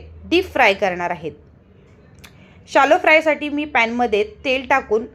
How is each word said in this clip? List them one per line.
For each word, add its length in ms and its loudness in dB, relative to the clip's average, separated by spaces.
डीप 240 0
फ्राय 200 4
करणार 360 -4
आहेत. 220 -8
शॅलो 240 4
फ्रायसाठी 520 2
मी 160 -6
पॅनमध्ये 580 0
तेल 460 -6
टाकून 460 0